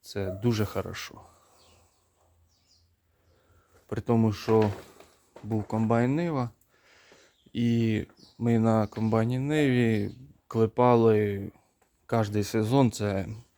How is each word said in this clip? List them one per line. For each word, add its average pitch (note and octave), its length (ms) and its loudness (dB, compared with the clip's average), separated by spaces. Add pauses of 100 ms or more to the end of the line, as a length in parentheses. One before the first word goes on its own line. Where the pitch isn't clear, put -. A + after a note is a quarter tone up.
це F#2+ 300 -8
дуже G#2+ 340 -2
хорошо. - 560 -10 (2750)
При G#2+ 140 -8
тому, A2+ 320 2
що A2 380 2 (720)
був G#2+ 200 -4
комбайн A#2 520 0
Нива, D3+ 340 -4 (1040)
і A#2 540 0 (300)
ми A#2 220 2
на A2 280 2
комбайні A2+ 520 0
Ниві B2 760 0 (320)
клепали A2 1040 2 (540)
кожний G#2+ 380 -2
сезон A2+ 480 0
це G2 360 -4 (300)